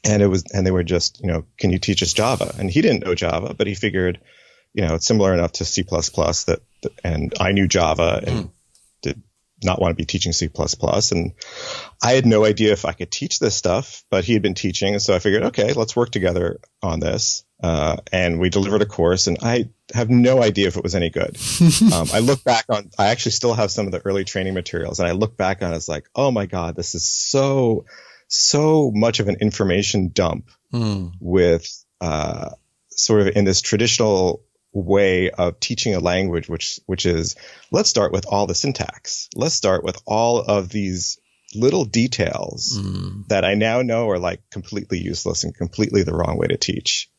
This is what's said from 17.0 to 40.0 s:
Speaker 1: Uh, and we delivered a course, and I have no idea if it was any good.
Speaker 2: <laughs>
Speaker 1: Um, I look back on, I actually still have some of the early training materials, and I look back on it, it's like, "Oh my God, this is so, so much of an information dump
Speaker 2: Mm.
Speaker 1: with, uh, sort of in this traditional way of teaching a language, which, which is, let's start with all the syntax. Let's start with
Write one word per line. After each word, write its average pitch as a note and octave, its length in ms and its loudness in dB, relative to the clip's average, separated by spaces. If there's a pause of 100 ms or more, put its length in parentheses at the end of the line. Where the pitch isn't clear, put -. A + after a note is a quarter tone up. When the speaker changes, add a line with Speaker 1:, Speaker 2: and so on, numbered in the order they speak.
Speaker 1:
Uh, D#2+ 320 0 (160)
and F2 280 0
we F2+ 100 2
delivered G2 340 2
a - 20 4
course, F2+ 400 0
and F2 160 -2
I A#2+ 280 0 (240)
have A#2 180 0
no B2 320 6
idea G2 240 2
if G#2 100 -2
it - 60 -6
was F2 100 -2
any F2 160 0
good. - 320 -4
Speaker 2:
<laughs> E3+ 520 4
Speaker 1:
Um, E2 200 2
I G#2+ 60 2
look C3 240 2
back A#2 260 2
on, G#2 300 -2
I G2+ 80 4
actually A#2+ 240 0
still A#2 240 0
have G#2+ 160 0
some G#2 160 -2
of F#2 40 -6
the F2+ 140 -6
early G2 200 0
training F#2+ 280 -4
materials, F2 460 -6
and F2 80 2
I E2+ 60 0
look G#2+ 220 -2
back F#2+ 280 -2
on E2+ 100 -4
it, E2 40 -4
it's D#2 100 -8
like, D2+ 260 -8
"Oh C3+ 180 2
my G#2 140 0
God, E2+ 300 -6
this - 180 -8
is E2+ 140 -4
so, C3+ 800 0 (420)
so D3+ 680 2
much A2+ 280 2
of G2+ 80 0
an - 100 -2
information G2 680 0
dump F2+ 400 -2 (240)
Speaker 2:
Mm. G2+ 480 -2
Speaker 1:
with, F2 440 4 (360)
uh, D2+ 480 -4 (400)
sort - 320 2
of F#2+ 60 4 (100)
in G2+ 80 4
this F#2+ 160 2
traditional G#2 800 2 (320)
way F#2+ 560 2
of F2 320 -2
teaching - 340 -2
a F2+ 40 0
language, F2 500 0
which, - 360 -8
which F#2 200 -4
is, E2+ 300 0 (360)
let's G#3 180 2
start G#2 220 2
with F#2+ 160 -2
all G2+ 200 0
the F2 80 -4
syntax. - 800 -6
Let's D#3+ 220 -4
start F#2 300 0
with F#2 100 -4 (100)